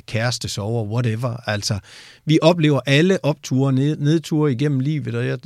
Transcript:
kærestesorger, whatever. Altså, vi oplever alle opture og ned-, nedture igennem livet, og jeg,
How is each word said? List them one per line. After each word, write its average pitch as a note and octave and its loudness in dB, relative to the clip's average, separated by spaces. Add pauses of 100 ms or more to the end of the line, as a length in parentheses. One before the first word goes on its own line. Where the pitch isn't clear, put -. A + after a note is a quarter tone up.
kærestesorger, A2+ -4
whatever. A#2 -2 (120)
Altså, G#2 -2 (460)
vi D#3 4
oplever D3+ 4
alle E3 2
opture C#3 0
og C3 2
ned-, C#3+ 0
nedture D3+ 0
igennem C3+ 0
livet, C3 -2
og A#2+ -2
jeg, C3 -4